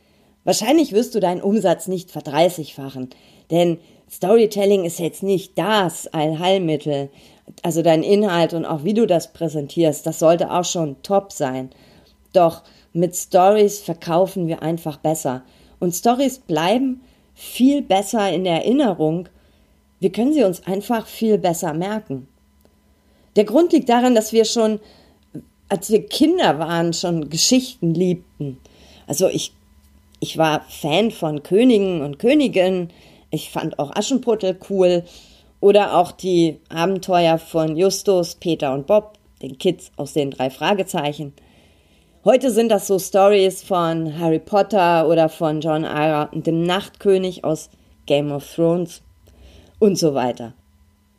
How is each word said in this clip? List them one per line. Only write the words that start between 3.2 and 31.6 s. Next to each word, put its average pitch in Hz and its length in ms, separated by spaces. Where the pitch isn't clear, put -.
denn 170 260
Storytelling 202 760
ist 170 160
jetzt 156 220
nicht 190 340
das 185 520
Allheilmittel. 156 1040
Also 165 220
dein 160 180
Inhalt 175 540
und 160 100
auch 151 180
wie 208 120
du 226 100
das 170 260
präsentierst, 156 760
das 160 100
sollte 170 320
auch 175 160
schon 160 380
top 196 280
sein. 131 380
Doch 170 300
mit 175 220
Stories 202 640
verkaufen 175 680
wir 165 160
einfach 165 340
besser. 147 460
Und 175 140
Stories 247 460
bleiben 226 640
viel 269 480
besser 202 480
in 180 160
Erinnerung 170 840
wir 196 80
können 233 220
sie 294 100
uns 180 240
einfach 202 400
viel 220 300
besser 165 360
merken. 175 540
Der 202 80
Grund 311 260
liegt 320 160
darin, 240 280
dass 220 180
wir 220 100
schon, 220 380
als 196 200
wir 208 160
Kinder 294 540
waren, 170 320
schon 165 380
Geschichten 170 640
liebten. 165 640
Also - 220
ich, - 240
ich - 180
war 156 300
Fan 175 420
von 151 320
Königen 196 600